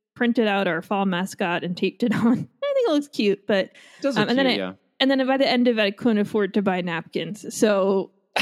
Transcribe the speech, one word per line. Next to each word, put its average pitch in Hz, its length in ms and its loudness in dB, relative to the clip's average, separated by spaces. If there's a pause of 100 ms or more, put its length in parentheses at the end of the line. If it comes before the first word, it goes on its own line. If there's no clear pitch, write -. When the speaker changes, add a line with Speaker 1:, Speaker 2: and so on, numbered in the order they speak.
(140)
Speaker 1:
printed 233 320 2
out 196 220 0
our 165 140 -2
fall 196 240 0
mascot 180 580 -2
and 175 120 -6
taped - 260 -2
it 226 120 2
<laughs> - 0 -
on. 226 180 2
I - 20 4
think 539 540 -2
it 320 40 2
looks 294 160 0
cute, 202 380 -2
but, 196 200 0
Speaker 2:
It - 60 -20 (300)
does 269 140 -2
look 214 80 2
Speaker 1:
um, - 60 0
and 247 80 2
then 269 80 2
Speaker 2:
cute, 233 140 0
Speaker 1:
I, 185 60 -4
Speaker 2:
yeah. 92 60 -8 (280)
Speaker 1:
and 269 100 2
then 262 160 2
by 262 100 2
the 269 120 2
end 247 200 2
of 226 100 2
it, 214 40 0
I 202 80 0
couldn't 214 280 0
afford 202 360 -2
to 208 80 0
buy 185 200 -2
napkins. 170 720 -8
So 196 560 2 (320)